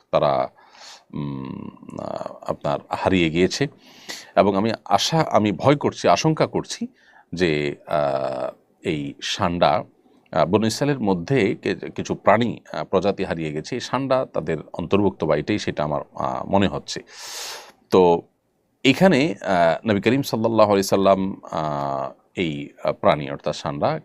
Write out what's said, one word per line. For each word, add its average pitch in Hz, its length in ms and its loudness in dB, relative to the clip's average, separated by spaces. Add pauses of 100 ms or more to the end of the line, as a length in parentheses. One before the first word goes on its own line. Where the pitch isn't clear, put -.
(120)
তারা, 69 380 2 (640)
উম, 67 560 -8 (300)
আহ, - 340 -10 (140)
আপনার - 320 -2 (100)
হারিয়ে 92 400 2
গিয়েছে 90 380 2 (680)
এবং 98 200 6
আমি 107 160 2 (140)
আশা, - 360 0
আমি 107 300 2
ভয় 135 240 2
করছি, - 320 -2
আশঙ্কা 151 400 2
করছি - 400 -6 (460)
যে, 76 420 0 (120)
আহ, 67 600 -2 (340)
এই 95 380 -4
সান্ডা, 87 640 -2 (480)
আহ, 78 140 2
বনী 104 220 2
ইসরাইলের 139 320 -2
মধ্যে 101 640 0
কে-, 82 300 -6
কিছু - 240 -6
প্রাণী, 101 420 2 (140)
আহ, 78 120 -6
প্রজাতি 95 400 0
হারিয়ে 82 300 -6
গেছে, 78 220 -8
এই 120 40 -6
সান্ডা 131 540 -2
তাদের 78 240 -4 (160)
অন্তর্ভুক্ত 98 500 0
বা 76 140 2
এটাই 101 220 -2
সেটা 82 240 -4
আমার, 73 180 -2 (140)
আহ, 64 340 -6
মনে 98 180 4
হচ্ছে।" - 320 -8 (920)
তো 90 320 6 (640)
এখানে, 160 580 4
আহ, 87 500 2
নবী 101 100 2
করিম 127 200 2
সাল্লাল্লাহু 110 480 2
আলাইহি 98 140 4
সাল্লাম, 98 580 2 (100)
আহ, 71 600 -4 (240)
এই, 73 340 -4 (140)
আহ, 76 100 -2
প্রাণী 76 360 0
অর্থাৎ 73 260 -6
সান্ডা 80 500 -4